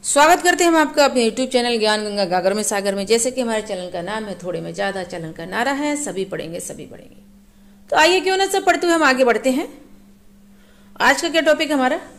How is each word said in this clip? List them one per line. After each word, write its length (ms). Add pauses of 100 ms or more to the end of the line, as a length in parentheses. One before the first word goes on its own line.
स्वागत 380
करते 220
हैं 80
हम 80
आपका 260
अपने 180
YouTube 280
चैनल 280
ज्ञान 240
गंगा 220
गागर 280
में 100
सागर 320
में। 100
जैसे 260
कि 100
हमारे 220
चैनल 280
का 100
नाम 240
है 140
थोड़े 220
में 120
ज़्यादा, 300
चैनल 280
का 160
नारा 260
है 220
सभी 300
पढ़ेंगे 340
सभी 260
बढ़ेंगे। 300 (760)
तो 80
आइए 220
क्यों 180
ना 100
सब 180
पढ़ते 220
हुए 80
हम 80
आगे 200
बढ़ते 280
हैं। 160 (1300)
आज 220
का 80
क्या 140
topic 280
हमारा? 280 (200)